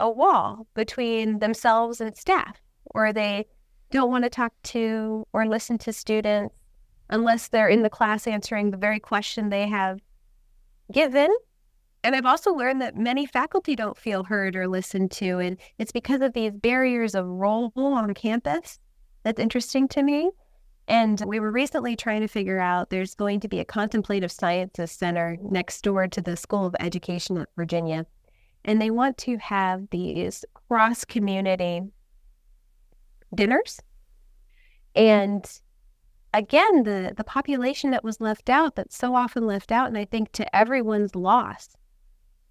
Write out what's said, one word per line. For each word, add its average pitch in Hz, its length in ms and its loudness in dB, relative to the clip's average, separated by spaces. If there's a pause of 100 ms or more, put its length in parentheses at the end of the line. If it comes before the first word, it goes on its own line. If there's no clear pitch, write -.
a 226 80 4
wall 226 640 2
between 220 640 -2
themselves 226 640 2
and 220 160 -8
staff, - 400 -2 (280)
or 214 280 0
they 208 320 -2 (460)
don't 254 200 2
wanna 240 180 2
talk 240 240 -2 (100)
to 220 680 -4
or 220 160 0
listen 220 320 -2
to 220 140 -8
students 208 600 0 (560)
unless 226 380 2
they're 214 220 4
in 220 120 6
the 214 80 2
class 214 380 0
answering 208 440 -2
the 190 60 -6
very 208 220 -2
question 208 500 -4
they 202 180 0
have 196 320 -2 (920)
given. 285 380 4 (760)
And 254 120 2
I've 254 100 0
also 330 280 4
learned 262 280 0
that 240 140 -6
many 247 300 0
faculty 302 500 -2
don't 214 220 -6
feel 196 260 -4
heard 190 320 -2
or 185 120 -2
listened 185 440 -2
to, 180 280 -2
and 180 180 -4 (200)
it's 220 140 -6
because 254 300 -2
of 269 120 2
these 220 200 -2
barriers 240 600 2
of 190 120 0
role 208 500 0
on 254 380 0
campus. 240 640 -4 (440)
That's 226 160 -2
interesting 254 500 0
to 285 140 -2
me. 294 280 2 (560)
And 220 400 4
we 214 120 -2
were 214 120 -2
recently 247 440 -2
trying 214 260 -2
to 214 60 0
figure 190 320 -2
out, 180 300 0
there's 190 260 -4
going 202 260 -2
to 214 80 -6
be 180 100 -4
a 180 60 -4
contemplative 202 640 -2
sciences 180 600 -2
center 170 500 -2
next 190 420 -4
door 190 240 0
to 185 140 -6
the 175 160 -6
School 202 280 -2
of 180 140 -4
Education 175 580 -4
at - 180 -6
Virginia. 165 500 -2 (600)
And 220 160 2
they 214 100 0
want 247 280 0
to 240 180 -4
have 190 540 -2
these 180 540 -4 (240)
cross-community 190 1120 2 (1500)
dinners. 247 440 2 (1160)
And 208 540 4 (840)
again, 294 500 4
the, 196 320 -4
the 214 80 -6
population 277 680 -2
that 247 120 0
was 220 160 -6
left 214 300 -2
out, 294 260 2
that's - 220 -8
so 247 180 0
often 240 300 0
left 196 260 -4
out, 247 160 2
and 226 100 -6
I 208 80 -4
think 220 280 -4
to - 220 -4
everyone's 214 600 2
loss, 190 540 0 (800)